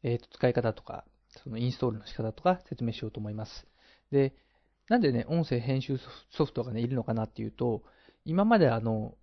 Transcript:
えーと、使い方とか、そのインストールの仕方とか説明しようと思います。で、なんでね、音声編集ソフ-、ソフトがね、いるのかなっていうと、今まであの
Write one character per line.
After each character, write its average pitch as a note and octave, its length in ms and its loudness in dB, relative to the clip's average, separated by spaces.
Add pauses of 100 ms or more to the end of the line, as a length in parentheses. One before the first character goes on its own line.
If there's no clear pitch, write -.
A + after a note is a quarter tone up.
え A#2+ 120 0
ー - 40 -2
と、 - 120 -20
使 - 180 2
い A#2+ 40 0
方 A2+ 200 0
と - 100 -14
か、 - 220 -12 (380)
そ C#3 60 -12
の A2 80 -8
イ A#2 100 -2
ン B2+ 40 0
ス - 80 -8
ト B2+ 80 0
ー A#2+ 40 0
ル G#2+ 80 -6
の - 60 -20
仕 - 100 -14
方 A2 160 -4
と - 120 -14
か F3+ 260 2
説 - 140 -6
明 A#2 80 0
し - 80 -8
よ A2+ 80 -8
う G#2+ 40 -8
と - 80 -12
思 G#2+ 120 -6
い - 20 -8
ま G#2+ 140 -8
す。 - 180 -16 (460)
で、 C3+ 240 4 (540)
な A#3+ 100 6
ん - 20 4
で D3+ 100 4
ね、 A#2+ 160 0
音 E3 180 2
声 B2 140 2
編 C3 220 0
集 C3+ 160 -4
ソ - 100 -10
フ-、 - 40 -18 (180)
ソ - 160 0
フ - 80 -10
ト A#2+ 100 -2
が B2 80 -6
ね、 A2+ 100 -4
い A#2+ 60 0
る C3 80 -2
の A#2+ 80 -2
か A2+ 120 -2
な A2+ 80 0
っ A2 40 -4
て - 140 -12
い A2 60 -6
う G#2+ 40 -8
と、 A#2 320 -2 (420)
今 F3+ 200 2
ま A3+ 140 6
で D3+ 100 8
あ A2+ 100 0
の A2 440 -2